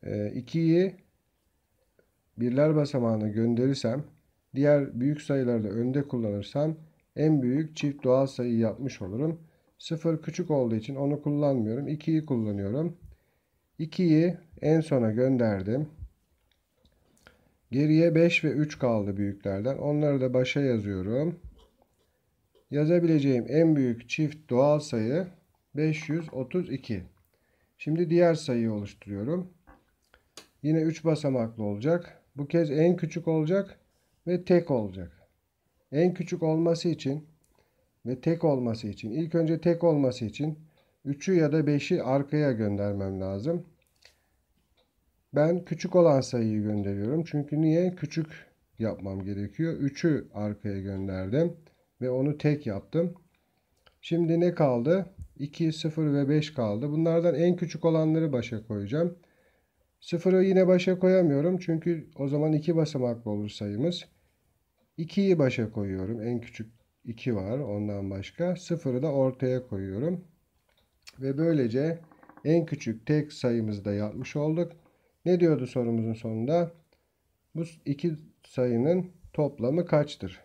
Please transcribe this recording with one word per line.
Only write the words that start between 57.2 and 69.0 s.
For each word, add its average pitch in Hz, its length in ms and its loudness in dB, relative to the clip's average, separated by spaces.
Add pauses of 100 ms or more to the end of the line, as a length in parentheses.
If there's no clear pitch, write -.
en 170 220 2
küçük 165 280 -8
olanları 160 480 2
başa 113 340 -4
koyacağım. 127 520 -4 (840)
Sıfırı 185 440 2
yine 185 220 4
başa 180 320 4
koyamıyorum. 180 600 4
Çünkü 165 580 -4
o 139 120 -4
zaman 147 240 0
iki 156 240 0
basamaklı 123 540 -2
olur 104 180 -4
sayımız. 110 600 -4 (880)
İkiyi 180 420 2
başa 123 340 2
koyuyorum. 98 500 -4
En 120 180 -2
küçük - 320 -14 (320)
iki 117 320 -4
var 101 220 -4
ondan 104 520 -4
başka. 165 460 -4
Sıfırı 135 460 -2